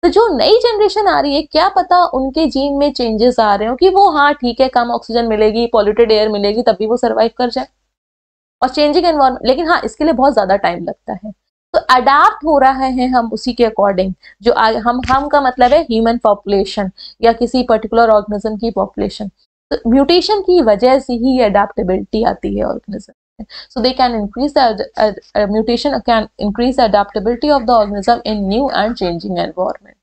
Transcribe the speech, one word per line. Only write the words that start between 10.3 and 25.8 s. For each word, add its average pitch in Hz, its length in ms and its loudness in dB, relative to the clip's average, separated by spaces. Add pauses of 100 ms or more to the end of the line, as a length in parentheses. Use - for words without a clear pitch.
ज़्यादा 196 240 0
टाइम 175 280 -4
लगता - 280 -10
है, 208 200 -12 (400)
तो - 60 2
अडैप्ट 277 680 2
हो 302 140 2
रहा 262 140 4
है 262 340 -2
हम 247 260 0
उसी 226 200 -6
के 240 120 0
according। 196 480 0 (300)
जो 226 100 2
आ-, 220 200 2
हम, 240 280 -2 (120)
हम 277 160 -2
का 285 120 2
मतलब 247 320 2
है 311 100 4
ह्यूमन 226 360 0
पॉपुलेशन 202 720 -2 (320)
या 226 100 4
किसी 240 300 -2
पर्टिकुलर 226 480 0
ऑर्गेनिज्म 208 460 0
की 226 140 -6
पॉपुलेशन। 202 600 -6 (400)
तो - 200 -4
म्यूटेशन 339 500 2
की 359 220 2
वजह 240 360 4
से 262 140 -6
ही 254 280 0
अडैप्टेबिलिटी 202 840 -2
आती 202 340 -4
है 208 60 -2
ऑर्गेनिज्म - 480 -10
में। - 80 -20 (220)
So - 400 -12
they 254 180 0
can 247 100 2 (120)
increase 240 320 -4
the 254 180 2
ad-, 214 380 -2
ad-, 190 100 -12 (160)
uh, 208 200 0
mutation 240 380 -2